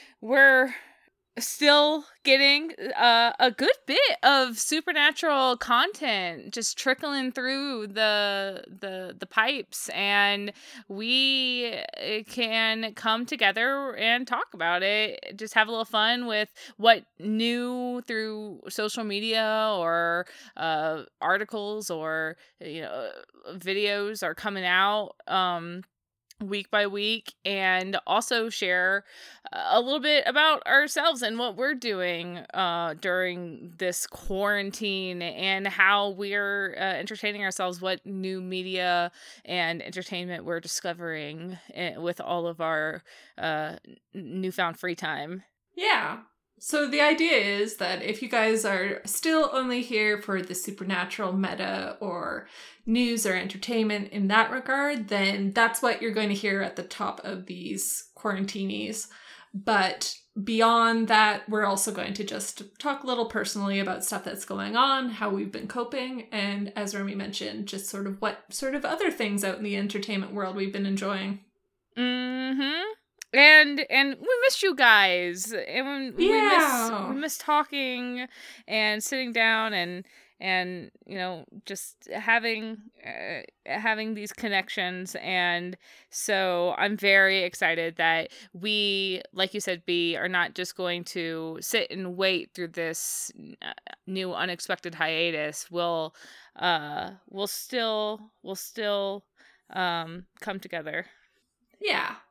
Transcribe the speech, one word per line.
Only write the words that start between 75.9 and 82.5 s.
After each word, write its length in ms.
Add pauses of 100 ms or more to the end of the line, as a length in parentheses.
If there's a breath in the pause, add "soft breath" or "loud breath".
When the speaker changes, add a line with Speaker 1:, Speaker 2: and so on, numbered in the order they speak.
Speaker 1:
we 120
miss, 220
Speaker 2:
Yeah. 580
Speaker 1:
we 60
miss 220
talking 880 (400 loud breath)
and 340
sitting 300
down 420
and, 300 (380 soft breath)
and, 500 (140)
you 120
know, 280 (200)
just 480
having, 640 (280)